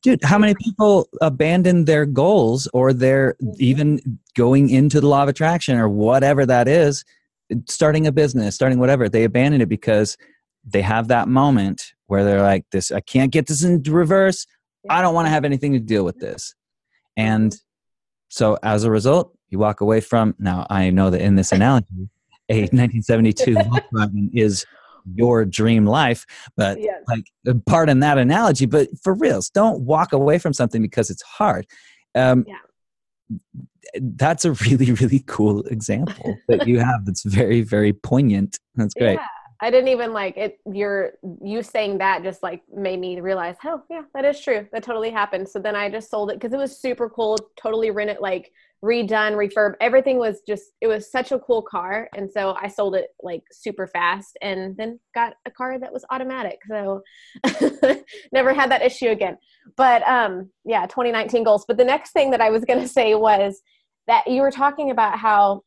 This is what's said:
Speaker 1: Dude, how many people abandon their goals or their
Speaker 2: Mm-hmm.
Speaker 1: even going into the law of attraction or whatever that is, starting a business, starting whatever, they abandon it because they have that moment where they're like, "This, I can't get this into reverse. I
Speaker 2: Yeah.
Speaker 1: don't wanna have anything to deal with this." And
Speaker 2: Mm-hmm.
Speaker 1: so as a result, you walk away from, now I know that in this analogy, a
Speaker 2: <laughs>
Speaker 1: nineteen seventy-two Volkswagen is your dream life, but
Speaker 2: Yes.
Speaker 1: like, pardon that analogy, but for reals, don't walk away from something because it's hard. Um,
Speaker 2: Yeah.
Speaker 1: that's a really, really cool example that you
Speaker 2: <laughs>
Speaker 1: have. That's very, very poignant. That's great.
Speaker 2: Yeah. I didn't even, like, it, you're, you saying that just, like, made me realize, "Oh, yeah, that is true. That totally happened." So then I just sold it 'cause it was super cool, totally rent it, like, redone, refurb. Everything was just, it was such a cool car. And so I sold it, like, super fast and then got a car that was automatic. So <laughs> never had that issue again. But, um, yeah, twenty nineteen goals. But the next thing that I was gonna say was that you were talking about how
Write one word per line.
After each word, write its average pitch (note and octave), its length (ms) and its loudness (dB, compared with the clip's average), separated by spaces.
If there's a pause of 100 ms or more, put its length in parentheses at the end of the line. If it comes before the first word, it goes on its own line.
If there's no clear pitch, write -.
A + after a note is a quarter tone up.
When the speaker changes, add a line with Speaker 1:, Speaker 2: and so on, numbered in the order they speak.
Speaker 1:
Dude, B3+ 220 2
how F3 140 4
many G#3 160 4
people G#3 560 2 (100)
abandon E3 640 2
their D3+ 220 4
goals C3+ 680 2
or C3 220 4
their C3 480 2
Speaker 2:
Mm-hmm. B2 160 -4
Speaker 1:
even C3+ 600 0 (160)
going C3 360 6
into C3+ 280 4
the C#3+ 80 4
law C#3+ 180 4
of C#3 40 0
attraction D#3 480 0
or A2 140 2
whatever C3 560 2
that B2 220 4
is, D3 360 2 (640)
starting D#3 380 2
a D3 60 2
business, C3 420 0
starting C3 240 2
whatever, B2+ 320 2
they A#2 140 4
abandon B2+ 360 2
it G#2+ 80 2
because G#2+ 480 0 (480)
they G2+ 160 0
have A2 280 0
that A#2+ 200 2
moment B2+ 640 0 (140)
where G2+ 180 0
they're G2+ 160 4
like, G2 320 2
"This, F#2+ 180 -2
I G#2 100 -4
can't C3 300 0
get C#3+ 160 0
this D3+ 160 -4
into E3 300 0
reverse. F#3 540 2 (420)
I D3 80 0
Speaker 2:
Yeah. F3+ 60 2
Speaker 1:
don't F3 120 2
wanna E3+ 140 2
have D3+ 160 0
anything C#3 300 0
to B2+ 60 2
deal G#2+ 260 0
with - 120 -6
this." - 360 -12 (640)
And A2 340 0
Speaker 2:
Mm-hmm. - 60 -16 (720)
Speaker 1:
so G#2+ 320 0
as G#2+ 220 0
a A#2 60 2
result, C3 460 0 (140)
you F#2+ 80 -6
walk G#2+ 240 0
away A2 180 2
from, A2 380 0
now F2+ 320 -4
I F#2+ 180 2
know F#2+ 220 4
that F2+ 100 0
in G2 140 2
this F#2+ 180 2
analogy, G2+ 560 2 (400)
a A2 200 0
Speaker 2:
<laughs> - 40 -2
Speaker 1:
nineteen A#2+ 300 2
seventy-two A2+ 520 2
Volkswagen G#2 800 -2
is G#2+ 320 0 (500)
your A2+ 320 2
dream A2 400 2
life, B2 400 0 (320)
but G2 200 -2
Speaker 2:
Yes. E3 300 -8
Speaker 1:
like, A2+ 160 -4 (400)
pardon D#3 360 4
that D3 180 4
analogy, C#3+ 480 2
but G#2+ 200 2 (160)
for F#3+ 120 0
reals, A3+ 340 -2
don't G#3+ 320 0
walk D#3 320 0
away D3 260 2
from E3 140 -2
something A#2 300 -2
because G#2+ 260 -2
it's - 140 -12
hard. A#2+ 440 -2 (480)
Um, B2+ 320 4
Speaker 2:
Yeah. G2 120 -18 (1400)
Speaker 1:
that's C#3 420 -2
a E3+ 80 2
really, B2 400 2
really B2 340 0
cool G#2+ 400 0
example A2 720 -6 (120)
that - 180 2
you A#2+ 120 2
Speaker 2:
<laughs> A#2+ 120 0
Speaker 1:
have. A2 160 -4
That's F#2+ 180 -6
very, A2 380 0
very G#2 300 0
poignant. G#2 680 0 (160)
That's G#2+ 200 -4
great. A2+ 200 0
Speaker 2:
Yeah. F2 120 -8 (360)
I A3+ 80 -2
didn't B3+ 180 2
even, A#3+ 260 -2
like, G3 240 -8
it, G3+ 200 -8 (140)
you're, G3+ 400 -6 (320)
you G#3+ 180 -8
saying G#3 360 -4
that F#3+ 240 -2
just, F#3 200 -12
like, F3 200 -10 (120)
made F#3 240 -6
me F3+ 220 -10
realize, F3+ 420 -6
"Oh, D#4 280 -10
yeah, E4 120 -14 (120)
that C4+ 100 -8
is C#4+ 160 -2
true. G#3+ 320 -6
That A3 100 -8
totally A3+ 280 -6
happened." G3+ 400 -6
So - 80 -10
then G#3 180 -6
I G3+ 140 -4
just G#3+ 180 -12
sold G#3 220 -6
it G#3 100 -10
'cause A#3 140 -8
it - 20 -4
was C#4 240 -8
super B3 300 -6
cool, A3 260 -4 (200)
totally A3+ 340 -4
rent G#3 180 -6
it, - 140 -8
like, F#3 280 -8 (320)
redone, G#3+ 520 -2
refurb. G#3 480 -2
Everything B3+ 340 2
was A3 320 -4
just, G3+ 320 -10
it A3+ 60 -4
was G#3+ 260 -4
such B3+ 180 -6
a C4+ 80 -4
cool A#3+ 220 -2
car. G#3 560 -8
And G3 160 -12
so G3 260 -4
I G3 100 -10
sold G3 260 -4
it, F#3 140 -4 (140)
like, E3+ 200 -12 (100)
super G3 340 -12
fast F3+ 540 -4
and F#3+ 380 -10
then A3+ 200 -10 (160)
got A#3 200 -4 (100)
a B3+ 60 -14
car B3+ 280 -10
that B3 140 -14
was B3+ 160 -14
automatic. C4 580 -10
So G3+ 360 -8 (420)
<laughs> - 880 -4
never C4 220 2
had C#4 160 0
that C4 100 0
issue B3+ 280 -2
again. G3+ 280 -4 (400)
But, B3 320 4
um, G3 420 -2 (140)
yeah, F3+ 220 -4
twenty A#3+ 260 -4
nineteen A3+ 320 -2
goals. G#3+ 240 2
But G3+ 80 -2
the A3+ 80 6
next D4 280 -2
thing C#4 180 0
that A#3+ 100 0
I A3 80 2
was A3 160 -2
gonna B3+ 240 -2
say A3 260 2
was G3+ 460 2 (460)
that A#3 200 0
you B3+ 140 -2
were C#4 100 2
talking C#4+ 400 -2
about A3 280 -2
how G#3 480 0